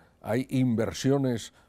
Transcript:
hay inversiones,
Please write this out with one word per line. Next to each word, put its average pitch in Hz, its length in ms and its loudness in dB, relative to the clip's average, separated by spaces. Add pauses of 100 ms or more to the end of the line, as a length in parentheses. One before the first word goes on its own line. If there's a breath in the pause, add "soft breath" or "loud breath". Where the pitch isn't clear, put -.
(200 soft breath)
hay 120 300 -2
inversiones, 127 1040 0 (160 soft breath)